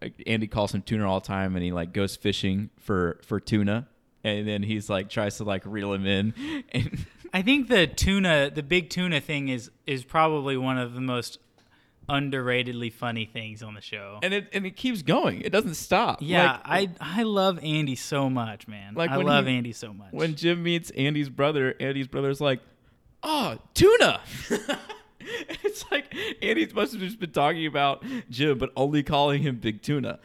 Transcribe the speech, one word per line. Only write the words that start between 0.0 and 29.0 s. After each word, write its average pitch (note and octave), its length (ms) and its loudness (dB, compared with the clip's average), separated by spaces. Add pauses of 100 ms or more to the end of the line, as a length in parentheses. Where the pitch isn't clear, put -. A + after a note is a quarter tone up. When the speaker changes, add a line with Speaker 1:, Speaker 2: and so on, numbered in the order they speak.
Speaker 1:
Andy A2 200 0
calls G#2 280 0
him G2 60 -2
Tuna G#2+ 260 0
all F#2+ 140 2
the - 60 -10
time, F#2+ 280 -2
and F2+ 80 0
he, F2 80 0
like, F2 220 -4
goes G2 240 -2
fishing G2+ 600 0
for, F2+ 460 0
for G#2+ 160 -2
tuna, G#2+ 480 2 (360)
and G#2+ 240 -2
then G#2 140 -2
he's G#2+ 260 -2
like, G2 220 -2
tries G#2 260 -2
to, A2+ 80 -8
like, G2 220 -2
reel G2+ 260 -4
him F#2+ 140 -2
in, D#3+ 640 0
<laughs> - 40 -12
and - 320 -2 (300)
Speaker 2:
I F#3 80 0
think B3+ 260 2
the G3 180 6
tuna, E3 640 2
the D3+ 100 -4
big E3 260 0
tuna F3 320 -2
thing C#3 280 -4
is, B2 220 -4 (160)
is C3+ 160 -4
probably D3+ 540 2
one C3 220 0
of A#2+ 160 -4
the B2+ 80 -6
most B2 360 -4 (720)
underratedly B2 840 0
funny A2+ 340 -4
things G#2+ 360 -12
on G#2+ 120 -12
the G#2 60 -16
show. G#2 420 -12
Speaker 1:
And F#3 120 0
it, G3+ 180 -4
and G3+ 140 -2
it F#3 100 -8
keeps A#3 260 -2
going. D3+ 400 2
It - 100 -4
doesn't F#3+ 220 2
stop. F#3 460 2
Speaker 2:
Yeah, D#3+ 480 4
Speaker 1:
Like, F3+ 220 2 (100)
Speaker 2:
I, F3 200 -4
I - 20 2
love G3 400 2
Andy D3+ 320 0
so C#3 340 0
much, A#2 380 -4
man. G#2 280 -14
Speaker 1:
Like, E3+ 160 0
Speaker 2:
I C#3 80 2
Speaker 1:
when C#3+ 80 2
Speaker 2:
love C#3+ 200 4
Speaker 1:
he, B2+ 100 2
Speaker 2:
Andy A#2+ 160 -4
so A2 200 -12
much. G2 200 -18
Speaker 1:
when D#3+ 220 0
Jim E3+ 280 2
meets E3+ 280 -2
Andy's C#3+ 380 0
brother, C#3 520 2
Andy's C3+ 280 -4
brother's C#3 320 -2
like, C3+ 200 2 (600)
"Oh, B3 360 -2 (160)
tuna." D#4+ 460 8 (300)
<laughs> - 280 -2 (840)
It's G#4 260 -2
like C#4+ 220 -2 (300)
Andy A3 320 0
must G#3 180 0
have G#3 80 -10
just F#3 200 -6
been E3+ 100 -6
talking D#3+ 360 2
about C#3+ 360 0 (260)
Jim, C3+ 300 2
but C3 180 -4
only C#3+ 280 2